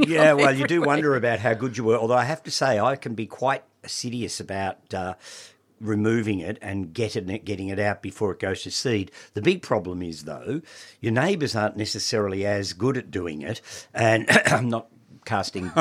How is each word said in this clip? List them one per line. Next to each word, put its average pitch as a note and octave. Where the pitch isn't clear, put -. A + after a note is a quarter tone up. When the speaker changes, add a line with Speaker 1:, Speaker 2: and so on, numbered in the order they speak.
Speaker 1:
Yeah, D#3
Speaker 2:
up C#3+
Speaker 1:
well, C#3
you C3+
do E3+
Speaker 2:
everywhere. D#3+
Speaker 1:
wonder D3
about A2+
how A2+
good A2+
you B2+
were, A2+
although A2+
I B2
have D3+
to -
say C3
I B2+
can A#2+
be A2
quite C3
assiduous A#2+
about, G2
uh, F#2
removing G#2+
it F2
and G2
getting G#2+
it, G#2
getting G2
it G2
out G#2
before G2
it -
goes G2
to -
seed. G#2+
The G#2
big F3
problem F2+
is, D#2+
though, D2+
your A#2
neighbours C#3+
aren't G#2+
necessarily G#2
as G2+
good A2
at A#2+
doing E2+
it, F2
and A2+
<clears throat> -
I'm B2
not A2+
casting F#2+